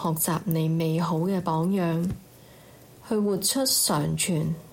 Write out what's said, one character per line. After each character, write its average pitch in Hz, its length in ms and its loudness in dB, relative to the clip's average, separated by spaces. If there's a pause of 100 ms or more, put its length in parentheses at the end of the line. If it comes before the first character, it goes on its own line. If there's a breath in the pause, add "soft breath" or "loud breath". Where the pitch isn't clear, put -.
學 - 80 0
習 160 340 0
你 160 240 0
美 160 320 2
好 160 180 0
嘅 185 220 0
榜 160 280 0
樣， 175 400 0 (1000 loud breath)
去 220 80 2
活 208 220 2
出 - 280 0
常 160 500 0
存 160 380 0 (180)